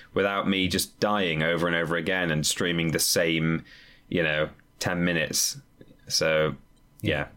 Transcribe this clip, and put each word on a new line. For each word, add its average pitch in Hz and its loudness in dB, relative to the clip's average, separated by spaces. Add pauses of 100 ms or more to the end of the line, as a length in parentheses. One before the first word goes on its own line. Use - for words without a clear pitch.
(140)
without 98 0
me 95 2
just 90 -4
dying 95 2
over 85 2
and 85 0
over 85 0
again 87 0
and 76 0
streaming 85 0
the 82 0
same, 82 0 (460)
you 87 0
know, 76 0 (300)
ten 87 -2
minutes. - -2 (500)
So, 78 0 (460)
yeah, 73 -2 (120)